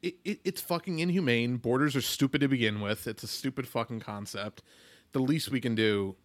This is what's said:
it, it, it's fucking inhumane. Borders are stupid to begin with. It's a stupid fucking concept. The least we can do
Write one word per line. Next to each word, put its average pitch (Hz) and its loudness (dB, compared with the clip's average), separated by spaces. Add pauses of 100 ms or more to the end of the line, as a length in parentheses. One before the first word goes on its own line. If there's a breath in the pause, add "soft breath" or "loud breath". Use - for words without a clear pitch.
it, 85 -4
it, 208 -4
it's - -2
fucking 170 -2
inhumane. 127 2
Borders 131 2
are 131 2
stupid 139 0
to 139 4
begin 113 2
with. 104 -2
It's 113 -8
a - -12
stupid 131 -6
fucking 113 -4
concept. 104 -10 (500 loud breath)
The 135 0
least 143 0
we 131 0
can 117 0
do 101 2